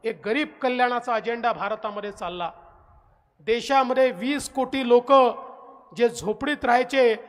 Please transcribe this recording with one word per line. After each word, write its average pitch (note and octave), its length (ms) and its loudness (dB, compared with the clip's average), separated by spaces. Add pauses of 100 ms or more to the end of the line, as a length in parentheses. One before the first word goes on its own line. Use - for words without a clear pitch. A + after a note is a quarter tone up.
एक A3 220 -8
गरीब D4 220 0 (140)
कल्याणाचा B3 520 0
अजेंडा A#3 380 -2
भारतामध्ये G#3 600 -6
चालला. F3 380 -8 (920)
देशामध्ये B3+ 680 2
वीस B3+ 400 -6
कोटी B3+ 380 -4
लोक B3 240 4 (840)
जे A#3 120 4
झोपडीत C#4 560 -4
राहायचे B3 500 4 (140)